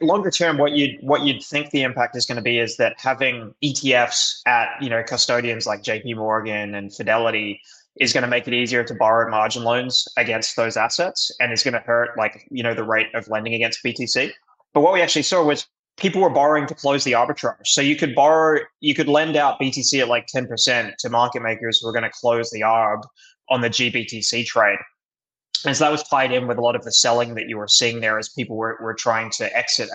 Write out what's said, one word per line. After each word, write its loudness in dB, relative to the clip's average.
longer 2
term, 0
what 2
you'd, 0
what 2
you'd -2
think -6
the 0
impact -2
is -2
gonna -6
be 0
is -2
that 2
having -2
E -2
T 0
Fs 0
at, 2
you -4
know, 0
custodians -2
like -4
J -4
P -8
Morgan -4
and -10
Fidelity 0
is 2
gonna 0
make 0
it -4
easier 0
to -10
borrow 2
margin 0
loans 0
against -2
those 0
assets, -2
and 0
it's -2
gonna -2
hurt, 0
like, -4
you -6
know, 0
the -4
rate 0
of -6
lending -4
against -2
B -2
T -8
C. -2
But 4
what 6
we 2
actually 2
saw 2
was 0
people 0
were 6
borrowing 2
to -10
close 0
the -2
arbitrage. 0
So 2
you 2
could -2
borrow, 6
you 0
could 0
lend 4
out 2
B -2
T -4
C 2
at, 2
like, 0
ten -4
percent 0
to -8
market 2
makers -2
who -8
are -4
gonna -2
close 0
the -8
arb 2
on 2
the 2
G 0
B -4
T -12
C -2
trade. 2
And 0
so 2
that 4
was -2
tied 2
in 0
with -2
a -2
lot 2
of -10
the -8
selling 2
that -8
you -8
were -8
seeing 2
there 0
as -6
people -6
were, -4
were -6
trying -2
to -4
exit -2